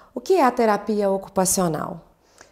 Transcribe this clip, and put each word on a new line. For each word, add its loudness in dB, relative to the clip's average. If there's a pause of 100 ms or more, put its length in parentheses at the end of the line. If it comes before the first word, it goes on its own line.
(120)
O -10
que 0
é 4
a 4
terapia 0
ocupacional? -2 (520)